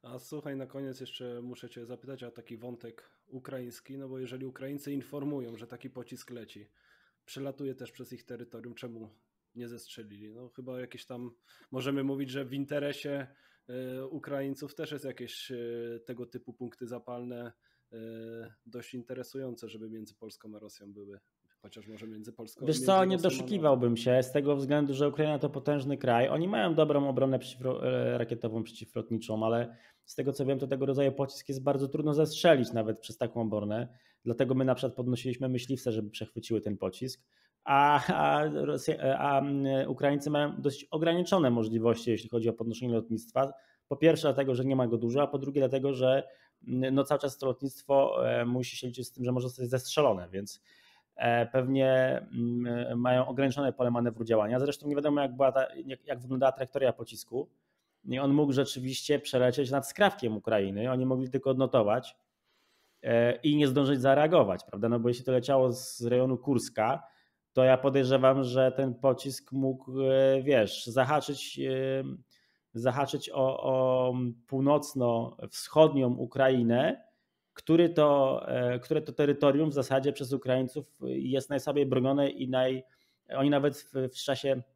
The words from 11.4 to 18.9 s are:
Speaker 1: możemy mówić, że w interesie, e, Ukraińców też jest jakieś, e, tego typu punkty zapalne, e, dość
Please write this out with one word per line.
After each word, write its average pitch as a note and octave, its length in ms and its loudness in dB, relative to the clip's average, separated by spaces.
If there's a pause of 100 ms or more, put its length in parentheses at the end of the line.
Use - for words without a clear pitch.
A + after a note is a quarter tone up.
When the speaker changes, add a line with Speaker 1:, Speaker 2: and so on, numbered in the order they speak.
Speaker 1:
możemy C3+ 320 -4
mówić, C#3 260 -4
że C3+ 160 -8
w B2 80 -12
interesie, C#3+ 760 -6 (400)
e, B2+ 400 -10
Ukraińców C#3 680 -8
też D3+ 160 -10
jest C#3 140 -12
jakieś, B2+ 460 -12
e, A#2 540 -8
tego A#2+ 200 -12
typu A#2+ 280 -16
punkty B2 340 -12
zapalne, B2 640 -12 (400)
e, A#2 60 -18 (680)
dość A#2+ 280 -16